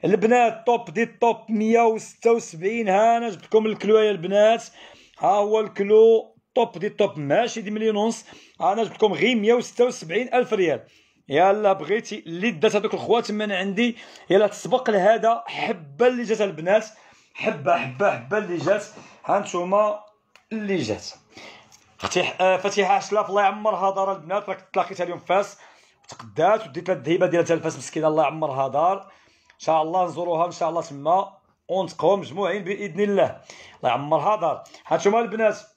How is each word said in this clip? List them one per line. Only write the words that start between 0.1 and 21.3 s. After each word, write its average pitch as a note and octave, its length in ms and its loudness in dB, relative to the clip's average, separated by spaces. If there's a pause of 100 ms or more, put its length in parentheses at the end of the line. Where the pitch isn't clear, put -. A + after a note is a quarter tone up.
طوب A#3 240 -2
دي G3+ 160 -2
طوب A3+ 320 -2 (120)
مية A3 320 2
وستة A3+ 500 0
وسبعين. G#3+ 580 -2
ها A3+ 280 4
أنا A#3 120 -4
جبت E3+ 140 -12
لكم G#3+ 220 2
الكلو A3 320 2
يا G#3+ 140 4
البنات، G#3 520 2 (560)
ها D#3 100 2
هو G#3 300 2
الكلو A3 760 4 (200)
طوب A3+ 240 0
دي G3+ 100 -4
طوب، G3+ 300 -2
ماشي F#3 420 0
دي G3+ 100 -8
مليون A3 240 -2
ونص. A3 300 -2 (360)
أنا G3+ 220 0
جبت F#3+ 120 -6
لكم G#3 180 2
غير G3+ 220 2
مية G#3+ 180 4
وستة A#3+ 320 2
وسبعين A#3 480 -4
ألف B3 200 0
ريال. E3 300 0 (460)
يلا G3 440 4
بغيتي G#3 540 -4
اللي F3+ 240 -2
دات G3 240 0
هذوك G#3 180 -2
الخوات G#3 380 -2
من G#3 200 -4
عندي، G3+ 460 -2 (320)
يلا G3+ 180 4
تسبق A#3+ 420 -2
لهذا A3 580 2
حبه E3 600 -2
اللي B3 160 0
جات G3+ 180 -2
البنات، G3 440 0 (480)
حبه - 440 -2
حبه B2+ 340 -2
حبه D#3 260 -4
اللي F3 200 -4
جات. F#3+ 280 0 (400)
ها F3+ 140 0
نتوما G3+ 600 -2 (520)
اللي G#3 260 -4
جات. G#2+ 300 -4 (920)